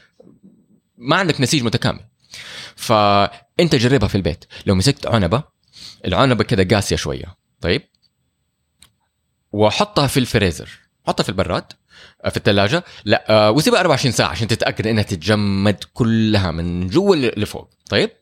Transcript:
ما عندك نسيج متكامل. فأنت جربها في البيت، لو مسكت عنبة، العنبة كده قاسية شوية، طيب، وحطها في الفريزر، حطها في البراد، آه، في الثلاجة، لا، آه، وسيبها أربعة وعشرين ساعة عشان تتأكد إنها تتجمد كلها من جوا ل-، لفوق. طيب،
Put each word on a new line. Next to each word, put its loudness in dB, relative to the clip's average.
ما -2
عندك 0
نسيج 0
متكامل. -2
فأنت 2
جربها 2
في -2
البيت، -4
لو 2
مسكت 0
عنبة، 0
العنبة 2
كده 2
قاسية -2
شوية، -8
طيب، -2
وحطها 2
في 0
الفريزر، -2
حطها -2
في -8
البراد، -2
آه، -2
في -6
الثلاجة، 0
لا، 0
آه، 6
وسيبها 2
أربعة 2
وعشرين 0
ساعة 0
عشان -6
تتأكد -2
إنها 0
تتجمد -2
كلها 0
من -4
جوا 2
ل-، -2
لفوق. -10
طيب، 0